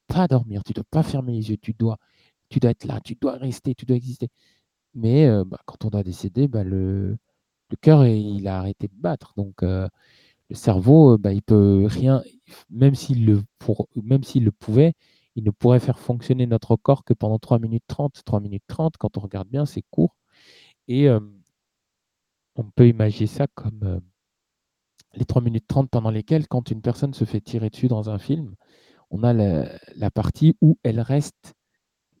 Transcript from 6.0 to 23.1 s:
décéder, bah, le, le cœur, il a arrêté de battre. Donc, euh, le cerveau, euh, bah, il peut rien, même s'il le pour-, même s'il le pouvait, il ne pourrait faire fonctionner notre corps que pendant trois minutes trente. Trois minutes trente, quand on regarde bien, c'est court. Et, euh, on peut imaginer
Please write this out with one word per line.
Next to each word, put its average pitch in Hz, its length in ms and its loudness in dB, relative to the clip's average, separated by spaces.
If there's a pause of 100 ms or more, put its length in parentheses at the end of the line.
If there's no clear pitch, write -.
décéder, 101 440 -4
bah, 113 160 -4
le, 95 540 -4 (520)
le - 80 -10
cœur, 151 280 6
il 104 420 0
a 95 100 -4
arrêté 98 300 -6
de 95 80 -20
battre. 147 420 -8
Donc, 98 260 -8
euh, 92 240 -2 (640)
le 110 60 -14
cerveau, 123 580 6
euh, 110 40 6
bah, 101 140 -2
il 98 100 -2
peut 101 480 4
rien, 131 340 0 (460)
même 131 260 2
s'il 123 300 -2
le 104 180 4 (160)
pour-, - 360 -4
même 123 280 -2
s'il 127 200 -2
le 104 80 2
pouvait, 139 420 2 (420)
il 110 80 -8
ne 107 60 -2
pourrait 123 300 4
faire 123 180 -2
fonctionner 123 480 -4
notre 113 300 0
corps - 280 0
que - 120 -2
pendant 110 240 -2
trois - 180 0
minutes 113 300 -6
trente. - 360 -8
Trois 107 160 -4
minutes 101 280 -10
trente, - 300 -6
quand - 200 -6
on 107 40 -6
regarde 98 280 -12
bien, 139 160 -4
c'est - 240 -10
court. - 260 0 (720)
Et, 135 220 2
euh, 113 100 4 (1400)
on 120 80 -6
peut 120 240 4
imaginer 110 380 0